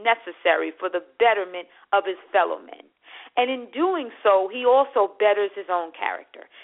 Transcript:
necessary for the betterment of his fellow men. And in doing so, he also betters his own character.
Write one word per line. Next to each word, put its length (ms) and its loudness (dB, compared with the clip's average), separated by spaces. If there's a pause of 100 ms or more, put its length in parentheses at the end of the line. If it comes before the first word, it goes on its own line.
necessary 720 -2
for 140 -8
the 180 -6 (140)
betterment 480 0 (240)
of 120 2
his 140 -8 (140)
fellow 260 0
men. 320 -20 (460)
And 120 2
in 220 -8
doing 400 -2 (140)
so, 280 4
he 140 -8
also 540 4
betters 340 2
his 160 -12
own 220 -4
character. 580 -10 (140)